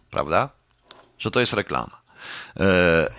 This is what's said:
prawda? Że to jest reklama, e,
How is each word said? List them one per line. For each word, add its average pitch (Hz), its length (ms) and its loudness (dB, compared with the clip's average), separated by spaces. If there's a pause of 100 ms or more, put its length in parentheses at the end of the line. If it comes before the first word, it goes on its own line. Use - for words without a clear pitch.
(120)
prawda? 85 380 -2 (680)
Że - 120 -6
to 127 80 0
jest 120 140 0
reklama, 76 480 -6 (580)
e, 90 480 4 (120)